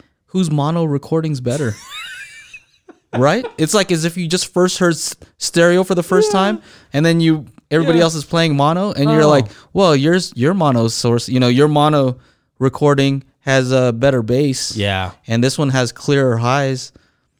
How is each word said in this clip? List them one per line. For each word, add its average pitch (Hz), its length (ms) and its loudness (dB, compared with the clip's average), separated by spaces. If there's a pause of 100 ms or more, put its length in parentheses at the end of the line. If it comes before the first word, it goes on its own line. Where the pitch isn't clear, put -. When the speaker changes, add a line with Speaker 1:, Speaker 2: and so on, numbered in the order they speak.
(260)
Speaker 1:
whose 185 260 -2
mono 151 340 -2
recording's 151 560 -4
better?" 123 380 -4
Speaker 2:
<laughs> - 60 -20 (1300)
Speaker 1:
Right? 196 300 0 (120)
It's 156 160 -2
like 196 180 0
as 160 140 -2
if 170 120 -6
you 175 100 -6
just 180 260 -4
first 180 260 0
heard 175 140 2
s-, - 220 -10 (220)
stereo 175 480 2
for 190 100 -2
the 175 80 0
first 427 300 2
Speaker 2:
Yeah. 190 60 0
Speaker 1:
time, 202 220 -2 (320)
and 147 120 0
then 165 160 2
you, 160 240 0 (260)
everybody 165 280 2
Speaker 2:
Yeah. 170 40 4
Speaker 1:
else 160 120 0
is 147 100 -10
playing 165 320 0
mono, 170 340 0
and 143 180 0
you're 151 140 4
Speaker 2:
Oh. 151 60 4
Speaker 1:
like, 127 180 4 (260)
"Well, 175 220 4
yours, 165 400 0
your 139 180 0
mono 135 360 2
source, 117 400 -2
you 127 100 0
know, 123 80 2
your 135 220 4
mono 147 480 2 (420)
recording 139 640 0 (160)
has 131 320 0
a 127 220 2
better 127 280 0
bass. 127 540 -2
Speaker 2:
Yeah. 95 360 -4 (140)
Speaker 1:
And 113 160 0
this 120 160 0
one 147 120 0
has 127 240 0
clearer 131 440 0
highs." 131 540 -2 (480)